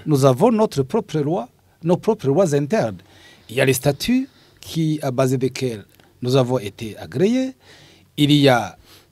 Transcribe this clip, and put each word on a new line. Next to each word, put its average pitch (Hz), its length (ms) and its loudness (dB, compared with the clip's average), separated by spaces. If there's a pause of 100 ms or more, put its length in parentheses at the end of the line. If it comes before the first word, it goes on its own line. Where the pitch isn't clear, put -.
Nous 139 180 2
avons 139 280 4
notre 214 320 0
propre - 340 -4
loi, 170 300 -4 (340)
nos 170 140 2
propres 214 320 -2
lois 147 260 2
internes. 143 440 0 (520)
Il 113 60 -8
y 135 40 0
a 131 40 4
les 135 80 4
statuts 220 560 -2 (320)
qui, 156 420 -4
à 139 80 -4
base 127 260 0
desquels 127 480 -6 (380)
nous 127 140 0
avons 127 240 2
été 101 380 -12
agréés. 220 580 -2 (600)
Il 147 140 2
y 143 180 6
a 113 280 2 (360)